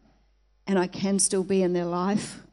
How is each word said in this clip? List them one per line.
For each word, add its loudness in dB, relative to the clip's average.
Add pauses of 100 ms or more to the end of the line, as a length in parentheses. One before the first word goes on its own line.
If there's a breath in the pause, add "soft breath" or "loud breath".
(680)
And 2
I 2
can -2
still 2
be 2
in 2
their 0
life -2 (120)